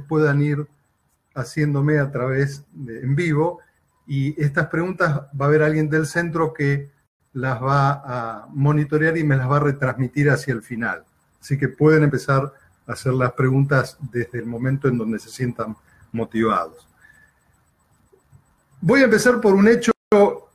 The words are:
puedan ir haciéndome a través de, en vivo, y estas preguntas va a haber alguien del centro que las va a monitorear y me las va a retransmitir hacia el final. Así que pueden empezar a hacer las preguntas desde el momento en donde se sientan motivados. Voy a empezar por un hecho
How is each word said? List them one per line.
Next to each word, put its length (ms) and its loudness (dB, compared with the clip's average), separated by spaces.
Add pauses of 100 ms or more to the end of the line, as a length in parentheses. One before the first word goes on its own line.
puedan 360 2
ir 240 -2 (680)
haciéndome 640 0
a 140 0
través 600 -2
de, 280 -14
en 160 -2
vivo, 440 0 (460)
y 340 -4
estas 280 0
preguntas 560 -2 (160)
va 60 -2
a 40 2
haber 140 4
alguien 260 0
del 160 0
centro 480 -2
que 380 -2 (420)
las 260 -4
va 460 0
a 460 -10
monitorear 640 0
y 60 -2
me 120 2
las 140 0
va 80 2
a 40 2
retransmitir 680 -2
hacia 240 0
el 80 -6
final. 420 -8 (380)
Así 160 -4
que 120 -2
pueden 340 4
empezar 500 0 (320)
a 60 -12
hacer 220 -4
las 180 0
preguntas 680 0
desde 380 -8
el 80 -8
momento 420 -4
en 120 0
donde 180 -4
se 120 -14
sientan 460 -8 (360)
motivados. 760 -2 (2000)
Voy 140 4
a 60 8
empezar 340 4
por 140 4
un 160 6
hecho 240 4 (600)